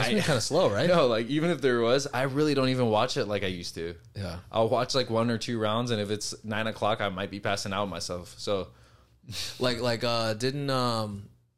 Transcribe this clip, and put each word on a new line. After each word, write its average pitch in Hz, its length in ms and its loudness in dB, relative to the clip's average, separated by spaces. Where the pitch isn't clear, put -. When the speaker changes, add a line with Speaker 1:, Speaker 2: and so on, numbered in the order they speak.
Speaker 1:
I - 40 2
Speaker 2:
been 202 120 2
kinda 135 160 2
slow, 151 280 2
right? 110 200 2
Speaker 1:
<laughs> 180 40 4
No, 160 140 6
like, 113 220 2
even 156 220 2
if 147 100 -2
there 123 200 4
was, 123 320 4
I 127 100 0
really 143 320 2
don't 131 140 4
even 127 200 2
watch 110 280 2
it 117 100 0
like 101 180 -2
I - 20 -2
used 90 300 -6
to. 85 180 -6
Speaker 2:
Yeah. 87 220 -8
Speaker 1:
I'll 113 180 2
watch, 120 280 2
like, 117 120 2
one 113 220 2
or 113 80 0
two 117 220 -4
rounds, 113 320 0
and 107 80 0
if 101 100 -4
it's - 320 -4
nine 107 240 -4
o'clock, 107 340 -2
I 101 100 0
might 95 200 -6
be 98 80 -8
passing 101 340 -2
out 101 160 -2
myself. 87 500 -8
So, 98 280 -2
Speaker 2:
Like, 123 200 0
like, 117 220 -2
uh, 117 320 0
didn't, 135 360 -4
um, 113 580 -2